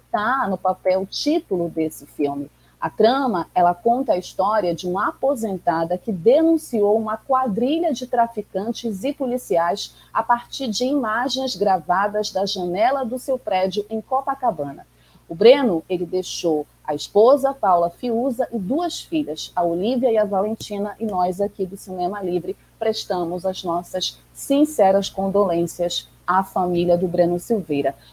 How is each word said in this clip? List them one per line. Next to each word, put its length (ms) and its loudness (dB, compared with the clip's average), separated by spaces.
tá 360 0
no 100 -2
papel 480 -2
título 640 -2
desse 380 -4
filme. 420 -4
A 100 -4
trama, 640 2
ela 220 4
conta 380 0
a 40 2
história 560 0
de 140 -6
uma 220 -2
aposentada 880 -2
que 120 -6
denunciou 840 2
uma 180 -2
quadrilha 800 0
de 140 -8
traficantes 960 -4
e 100 -2
policiais 800 -2
a 120 -2
partir 440 -2
de 180 -2
imagens 720 -2
gravadas 760 0
da 120 -2
janela 640 0
do 140 -6
seu 180 -2
prédio 500 -2
em 140 -6
Copacabana. 840 -4
O 60 -8
Breno, 520 6
ele 200 -2
deixou 580 -2
a 120 -4
esposa, 580 4
Paula 380 2
Fiuza, 600 -2
e 60 -6
duas 420 -2
filhas, 560 -6
a 80 0
Olivia 480 0
e 60 2
a 80 4
Valentina, 720 -4
e 60 -4
nós 340 -2
aqui 280 -4
do 100 -12
Cinema 420 -6
Livre 380 -4
prestamos 640 -4
as 180 -4
nossas 560 -6
sinceras 720 4
condolências 1000 0
à 180 2
família 540 2
do 100 0
Breno 320 2
Silveira. 560 -2